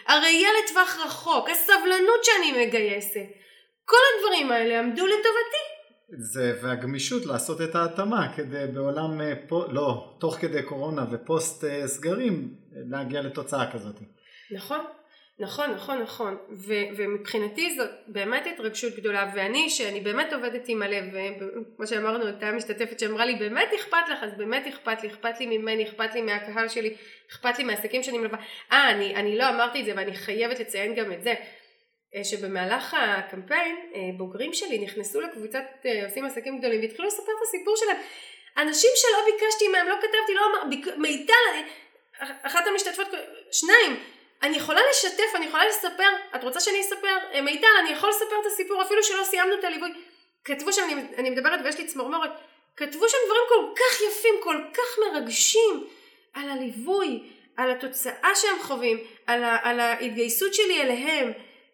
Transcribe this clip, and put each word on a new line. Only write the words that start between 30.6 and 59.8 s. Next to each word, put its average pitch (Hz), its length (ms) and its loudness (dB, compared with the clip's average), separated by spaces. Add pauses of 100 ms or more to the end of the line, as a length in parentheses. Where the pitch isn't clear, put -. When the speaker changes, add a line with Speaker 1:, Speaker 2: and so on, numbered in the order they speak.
Speaker 1:
לציין 214 340 -4
גם 214 180 -4
את 170 100 -8
זה, 233 120 0 (800)
אה, 196 100 -8
שבמהלך 196 760 -4
הקמפיין, 226 760 -2 (180)
אה, 196 60 -8 (180)
בוגרים 196 340 -6
שלי 330 260 -4
נכנסו 202 420 -6
לקבוצת, 233 440 -8 (220)
אה, 214 180 -2
עושים 262 200 -6
עסקים 262 340 -8
גדולים, 233 220 0
והתחילו 226 280 -4
לספר 415 140 -4
את 440 260 -4
הסיפור 392 280 0
שלהם. 427 200 0 (600)
אנשים 302 360 6
שלא 453 240 6 (140)
ביקשתי 427 360 2
מהם, 359 200 4
לא 392 60 2
כתבתי, 427 400 0
לא 392 60 2 (100)
אמר-, 320 200 0
ביק-, 294 260 -6
מיטל, 302 360 0 (200)
אני, 311 100 -6 (560)
אח-, 269 120 -8 (120)
אחת 339 240 0
המשתתפות, 392 400 -2 (460)
שניים, 339 500 6 (400)
"אני 302 140 0
יכולה 311 240 2 (100)
לשתף, 427 440 2
אני 330 120 -2
יכולה 320 220 4
לספר, 381 400 2 (260)
את 240 100 -6
רוצה 262 160 -4
שאני 403 200 2
אספר? 392 360 0 (160)
אה, 277 80 0
מיטל, 294 260 2 (140)
אני 320 100 2
יכול 302 180 2
לספר 427 320 2
את 427 60 -4
הסיפור, 381 360 0
אפילו 415 200 4
שלא 392 220 2
סיימנו 381 340 2
את 392 60 -2
הליווי." 339 260 -4 (540)
כתבו 294 280 -2
שם, 392 120 2
אני, 311 100 -2 (220)
אני 254 140 0
מדברת 269 340 2
ויש 294 140 -2
לי 339 80 -8
צמרמורת, 311 440 -4 (460)
כתבו 302 320 0
שם 523 80 4 (100)
דברים 427 220 4
כל - 280 4
כך 508 240 4 (100)
יפים, 440 320 4
כל 320 140 0 (180)
כך 494 240 0
מרגשים, 392 880 2 (480)
על 285 160 -8
הליווי, 262 720 -2 (340)
על 254 140 0
התוצאה 254 640 -2
שהם 392 280 2
חווים, 240 360 0 (280)
על 240 180 2
ה-, 233 180 4
על 240 180 2